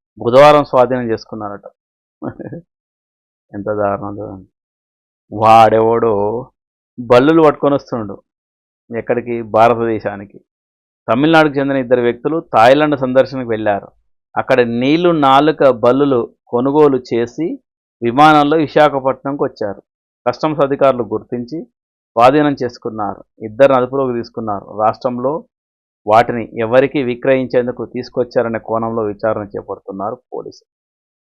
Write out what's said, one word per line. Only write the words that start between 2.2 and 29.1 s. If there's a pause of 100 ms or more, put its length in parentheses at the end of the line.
ఎంత
దారుణం
చూడండి. (840)
వాడెవడో (840)
బల్లులు
పట్టుకొని
వస్తుండు (760)
ఎక్కడికి,
భారతదేశానికి. (680)
తమిళనాడుకు
చెందిన
ఇద్దరు
వ్యక్తులు
థాయిలాండ్
సందర్శనకు
వెళ్లారు. (500)
అక్కడ
నీళ్లు
నాలుక
బల్లులు (120)
కొనుగోలు (120)
చేసి (440)
విమానంలో
విశాఖపట్నంకు
వచ్చారు. (460)
కస్టమ్స్
అధికారులు
గుర్తించి (520)
స్వాధీనం
చేసుకున్నారు. (200)
ఇద్దరిని
అదుపులోకి
తీసుకున్నారు.
రాష్ట్రంలో (640)
వాటిని
ఎవరికి
విక్రయించేందుకు
తీసుకొచ్చారనే
కోణంలో
విచారణ